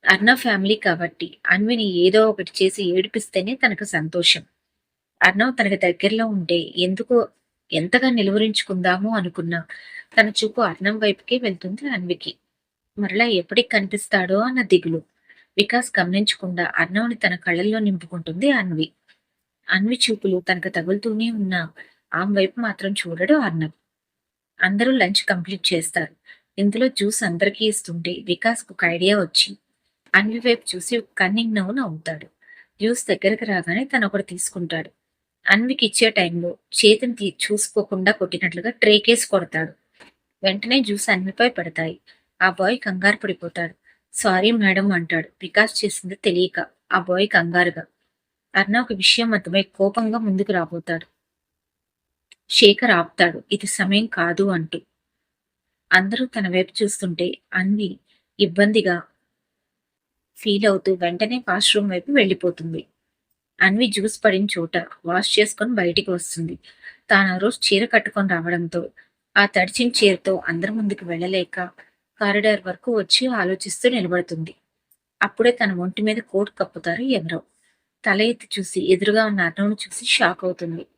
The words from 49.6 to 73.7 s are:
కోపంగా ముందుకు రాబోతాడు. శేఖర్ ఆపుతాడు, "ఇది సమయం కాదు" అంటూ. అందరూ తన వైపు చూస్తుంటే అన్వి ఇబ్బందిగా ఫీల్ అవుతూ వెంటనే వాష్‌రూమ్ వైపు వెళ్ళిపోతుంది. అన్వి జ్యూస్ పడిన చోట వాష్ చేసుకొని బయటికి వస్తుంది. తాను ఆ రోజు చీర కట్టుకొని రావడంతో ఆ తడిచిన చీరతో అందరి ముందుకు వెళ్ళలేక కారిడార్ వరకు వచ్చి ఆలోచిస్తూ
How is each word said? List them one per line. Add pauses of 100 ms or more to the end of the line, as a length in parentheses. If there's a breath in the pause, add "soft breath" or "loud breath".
కోపంగా
ముందుకు
రాబోతాడు. (1400)
శేఖర్
ఆపుతాడు, (100)
"ఇది
సమయం
కాదు"
అంటూ. (1120)
అందరూ
తన
వైపు
చూస్తుంటే (160)
అన్వి (420)
ఇబ్బందిగా (1300)
ఫీల్
అవుతూ
వెంటనే
వాష్‌రూమ్
వైపు
వెళ్ళిపోతుంది. (760)
అన్వి
జ్యూస్
పడిన (120)
చోట (300)
వాష్
చేసుకొని
బయటికి
వస్తుంది. (520 loud breath)
తాను
ఆ
రోజు
చీర
కట్టుకొని
రావడంతో (460 soft breath)
ఆ
తడిచిన
చీరతో
అందరి
ముందుకు
వెళ్ళలేక (600 soft breath)
కారిడార్
వరకు
వచ్చి
ఆలోచిస్తూ